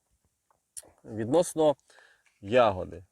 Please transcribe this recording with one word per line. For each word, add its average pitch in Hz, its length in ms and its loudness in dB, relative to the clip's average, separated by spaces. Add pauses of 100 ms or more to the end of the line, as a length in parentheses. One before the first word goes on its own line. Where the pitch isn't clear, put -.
(1040)
Відносно 139 720 0 (640)
ягоди. 95 720 0